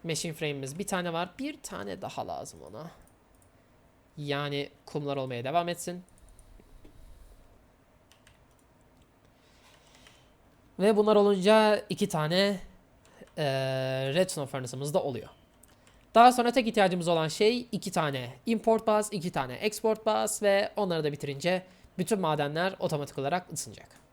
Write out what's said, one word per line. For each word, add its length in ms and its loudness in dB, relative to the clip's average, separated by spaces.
Machine 280 -4
frame'imiz 460 -6
bir 80 -6
tane 260 -2
var. 260 -4
Bir 240 -8
tane 400 -10
daha 240 -8
lazım 340 -10
ona. 200 -14
Yani 540 -4
kumlar 300 -6
olmaya 280 -6
devam 240 0
etsin. 360 -8
Ve 180 4
bunlar 200 6
olunca 720 6
iki 200 -2
tane, 520 0
e, 80 -2
redstone 320 0
furnace'ımız 480 -8
da 80 2
oluyor. 260 -6
Daha 180 10
sonra 200 2
tek 140 2
ihtiyacımız 420 2
olan 200 2
şey 440 2
iki 200 -6
tane 540 -2
import 400 2
bus, 260 2
iki 200 -4
tane 220 -4
export 520 -2
bus 360 0
ve 340 2
onları 280 0
da 80 0
bitirince 540 -4
bütün 220 0
madenler 580 0
otomatik 400 -4
olarak 340 -4
ısınacak. 480 -14